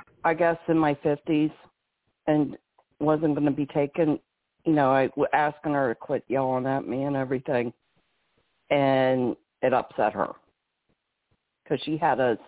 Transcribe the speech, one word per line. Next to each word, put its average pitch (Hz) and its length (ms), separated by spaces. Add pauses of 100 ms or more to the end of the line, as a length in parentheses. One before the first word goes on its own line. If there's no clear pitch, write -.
(240)
I 160 100
guess, 165 240 (100)
in 160 100
my 151 260
fifties, 151 480 (760)
and 151 300 (420)
wasn't 151 360
gonna 143 160
be 143 160
taken, 151 520 (460)
you 160 80
know, 139 180
I 135 160
w-, 143 260
asking 147 400
her 139 200
to - 20
quit - 320
yelling 131 380
at 135 220
me 131 160
and 143 120
everything. 131 560 (1000)
And 131 640 (260)
it 127 120
upset 110 400
her - 200 (1300)
'cause 147 160
she 156 160
had 147 220
a 123 180 (100)